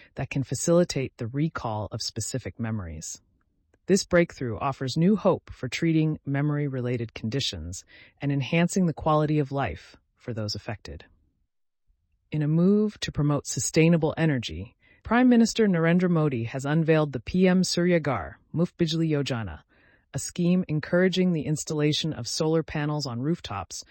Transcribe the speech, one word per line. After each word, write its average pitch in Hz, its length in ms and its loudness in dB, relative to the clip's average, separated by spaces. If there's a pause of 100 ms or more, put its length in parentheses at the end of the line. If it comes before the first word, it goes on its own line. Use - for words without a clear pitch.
(160)
that - 160 -8
can 139 100 -2
facilitate 143 760 0
the 117 100 -8
recall 117 640 -4
of 117 100 -8
specific - 580 -8
memories. 95 640 -8 (640)
This 190 180 2
breakthrough 151 540 0
offers 135 400 -4
new 180 180 4
hope 175 380 0
for - 160 -10
treating 156 560 0
memory-related 139 880 -2
conditions 95 720 -6 (340)
and 143 120 -2
enhancing 170 560 0
the 156 60 0
quality 151 440 2
of 135 140 0
life 123 440 -6 (220)
for - 160 -10
those 104 220 -6
affected. - 500 -12 (1300)
In 151 100 0
a 147 40 0
move 196 540 4
to - 100 -6
promote 147 340 0
sustainable 160 720 2
energy, 127 600 -2 (260)
Prime 247 240 4
Minister 226 400 6
Narendra 175 420 4
Modi 151 360 2
has 127 180 -8
unveiled 156 480 2
the 127 80 -6
P 185 260 2
M 185 160 4
Surya 175 380 2
Ghar 135 400 -4 (160)
Muft 165 240 0
Bijli 165 300 0
Yojana, 131 540 -4 (500)
a - 40 -6
scheme 180 520 0
encouraging 180 640 2
the 156 80 0
installation 151 720 -2
of - 160 -10
solar 160 340 0
panels 151 420 -4
on 120 140 -6
rooftops 135 720 -6